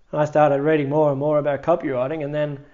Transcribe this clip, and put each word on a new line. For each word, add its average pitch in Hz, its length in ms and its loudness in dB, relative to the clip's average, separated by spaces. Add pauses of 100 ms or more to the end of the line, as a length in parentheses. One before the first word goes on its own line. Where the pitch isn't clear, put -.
(120)
And 151 100 -2
I 151 40 2
started 147 360 4
reading 151 280 2
more 151 220 2
and 135 80 -2
more 151 200 0
about 143 240 -4
copywriting, 151 600 -2
and 143 100 -8
then 147 300 -4 (100)